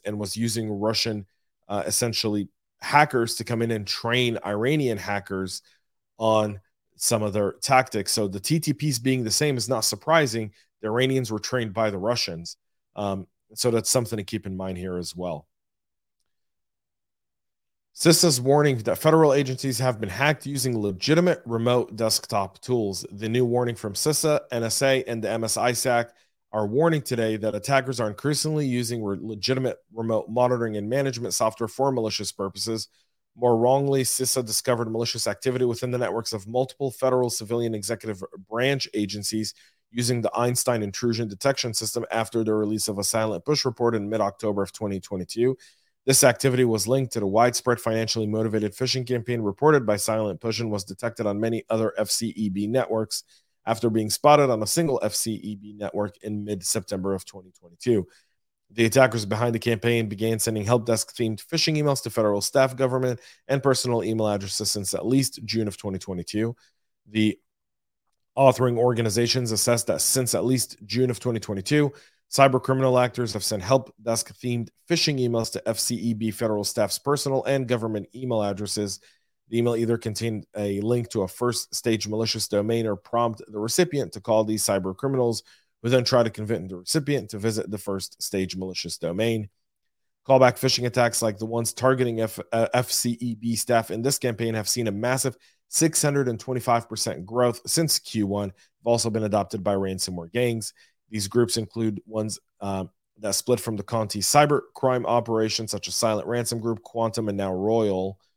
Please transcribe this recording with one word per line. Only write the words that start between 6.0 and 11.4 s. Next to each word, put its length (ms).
on 420
some 300
of 80
their 220
tactics. 580
So 160
the 100
T 220
T 120
Ps 280
being 240
the 80
same 240
is 120
not 160
surprising. 680
The 40
Iranians 460
were 80